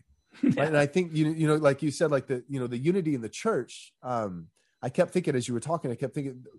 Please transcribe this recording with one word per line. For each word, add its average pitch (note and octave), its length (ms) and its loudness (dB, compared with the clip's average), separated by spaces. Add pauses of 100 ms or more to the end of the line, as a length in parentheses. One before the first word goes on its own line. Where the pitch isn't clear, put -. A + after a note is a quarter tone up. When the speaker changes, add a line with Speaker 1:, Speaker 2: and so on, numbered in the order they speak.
Speaker 1:
<laughs> - 40 -20 (360)
Yeah. C#4+ 60 6 (100)
Speaker 2:
Right? D3 80 2
And D#3 100 2
I C#3+ 80 6
think, E3+ 300 0
you, D#3 160 2
you D#3+ 160 0
know, D3+ 80 4
like C#3+ 260 4
you D#3 80 0
said, D3+ 220 0
like C3+ 160 0
the, B2 200 -4
you C#3 120 -6
know, B2 80 -2
the B2 100 -4
unity D#3 380 0
in A#2+ 60 -4
the G#2+ 80 -6
church, - 640 -4 (120)
um, G#2 460 -4 (340)
I B2 60 -2
kept F3 220 2
thinking E3+ 240 0
as A#2+ 120 -2
you B2 80 -4
were A#2 40 -2
talking, D#3 300 -4
I A#2 60 -4
kept C3+ 180 -6
thinking, C3 320 -8 (140)